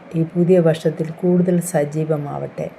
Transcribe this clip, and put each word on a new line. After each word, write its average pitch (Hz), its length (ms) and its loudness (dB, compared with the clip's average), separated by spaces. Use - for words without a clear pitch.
ഈ 165 80 0
പുതിയ 175 360 4
വർഷത്തിൽ 160 520 0
കൂടുതൽ 180 480 2
സജീവമാവട്ടെ. 147 1200 -4